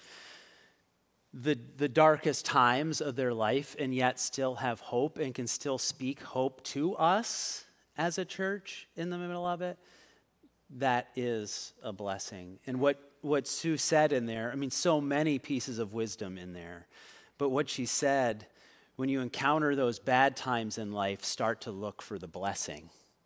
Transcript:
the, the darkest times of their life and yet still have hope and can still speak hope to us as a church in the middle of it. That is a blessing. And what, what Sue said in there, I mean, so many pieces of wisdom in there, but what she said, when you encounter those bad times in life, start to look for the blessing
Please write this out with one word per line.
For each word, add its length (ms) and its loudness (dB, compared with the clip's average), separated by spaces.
the, 240 0
the 100 2
darkest 580 6
times 540 6
of 160 -2
their 180 2
life 460 0
and 160 0
yet 240 4
still 360 -2
have 260 -2
hope 380 0
and 140 -2
can 140 -4
still 300 -2
speak 440 -4
hope 440 -2
to 320 -2
us 640 0
as 200 -2
a 80 -4
church 720 -6
in 120 -4
the 80 -4
middle 280 -6
of 160 -2
it. 180 -6
That 440 2
is 560 -4
a 120 -8
blessing. 720 -8
And 140 -2
what, 180 4
what 260 0
Sue 300 -2
said 340 4
in 140 2
there, 260 -4
I 40 -8
mean, 160 -4
so 280 2
many 400 2
pieces 400 -4
of 140 -4
wisdom 440 -6
in 140 -12
there, 360 -14
but 140 0
what 180 0
she 160 -4
said, 640 2
when 140 -2
you 120 0
encounter 540 2
those 240 0
bad 360 4
times 440 -2
in 120 -6
life, 320 -2
start 380 -2
to 80 -10
look 320 -8
for 160 -10
the 100 -10
blessing 600 -6